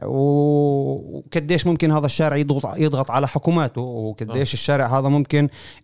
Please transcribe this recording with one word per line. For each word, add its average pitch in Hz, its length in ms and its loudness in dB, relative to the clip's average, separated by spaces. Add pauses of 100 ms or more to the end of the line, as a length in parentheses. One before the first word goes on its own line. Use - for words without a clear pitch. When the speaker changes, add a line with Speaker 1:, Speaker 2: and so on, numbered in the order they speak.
Speaker 1:
و-، 143 1160 0
وكديش 151 480 -2
ممكن 165 260 2
هذا 151 140 2
الشارع 143 300 0
يضغط، 139 400 -2
يضغط 143 340 0
على 135 180 0
حكوماته، 151 520 0
وكديش 117 680 -4
Speaker 2:
آه. - 40 -4
Speaker 1:
الشارع 135 440 0
هذا 135 100 0
ممكن، 147 400 2 (360)